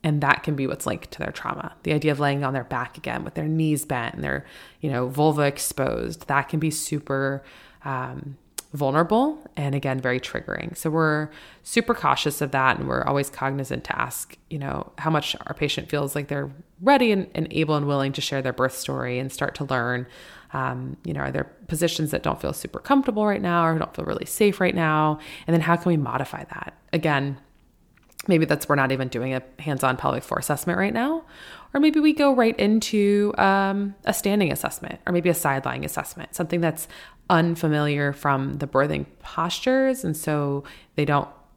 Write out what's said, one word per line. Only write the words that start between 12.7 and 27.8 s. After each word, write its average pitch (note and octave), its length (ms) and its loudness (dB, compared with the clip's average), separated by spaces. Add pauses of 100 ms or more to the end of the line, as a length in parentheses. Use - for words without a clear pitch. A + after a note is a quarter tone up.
and C3 100 -4
we're B2 160 0
always C#3 240 0
cognizant C3+ 560 -6
to - 140 -4
ask, - 400 -6 (100)
you D#3 100 -8
know, C#3 380 -6
how D#3+ 140 -2
much D3+ 260 0 (100)
our - 60 -8
patient - 380 -4
feels C#3+ 240 -2
like D3 140 -4
they're C#3 220 -4 (300)
ready B3 320 6
and, G3 220 0
and D#3+ 160 -2
able D#3 260 0
and C#3+ 100 0
willing C#3 280 0
to C#3 80 -6
share C#3 180 -2
their C3 140 -2
birth C3 240 0
story B2+ 400 -4
and C3 120 -4
start - 260 -4
to D3 80 -4
learn, B2 420 -2 (480)
um, C3 500 -4
you E3 80 -4
know, C#3+ 80 -4
are C3+ 100 -4
there C#3 220 -4 (160)
positions D#3+ 440 0
that - 100 -2
don't - 180 -2
feel - 140 -4
super - 240 -10
comfortable B3 480 2
right G3+ 160 0
now E3+ 240 2
or D#3+ 120 2
don't - 160 -4
feel - 120 -6
really - 180 -4
safe - 360 2
right F3+ 140 4
now? D#3 440 4 (280)
And E3 60 2
then E3 80 6
how E3+ 160 4
can F3 140 2
we D#3+ 80 4
modify C3 460 -4
that? - 280 -12 (220)
Again, C#3+ 440 0 (880)